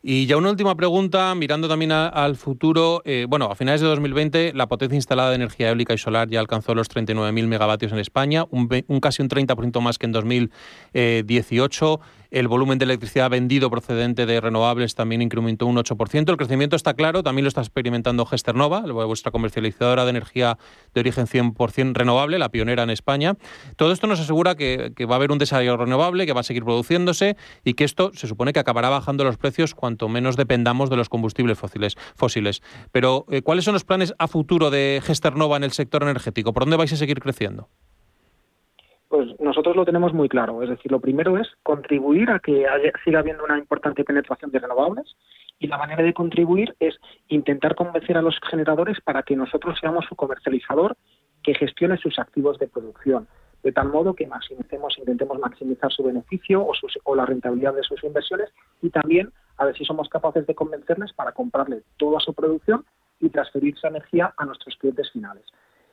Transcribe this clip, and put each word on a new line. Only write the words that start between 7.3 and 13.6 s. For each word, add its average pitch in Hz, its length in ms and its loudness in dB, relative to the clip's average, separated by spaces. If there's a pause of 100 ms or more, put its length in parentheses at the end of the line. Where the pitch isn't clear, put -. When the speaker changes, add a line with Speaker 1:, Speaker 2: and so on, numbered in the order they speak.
Speaker 1:
mil 113 160 2
megavatios 107 420 2
en 110 80 -2
España, 143 500 0
un 123 200 0
ve-, 151 180 0
un 135 140 0
casi 139 200 0
un 170 60 0
treinta 131 280 0
por 113 100 -4
ciento 120 160 -2
más 120 160 0
que - 80 -6
en 117 80 -2
dos 110 100 0
mil 120 280 0 (420)
dieciocho. 120 1040 2 (320)
El 123 160 0
volumen 131 320 2
de 131 60 2
electricidad 127 440 0
vendido 127 400 2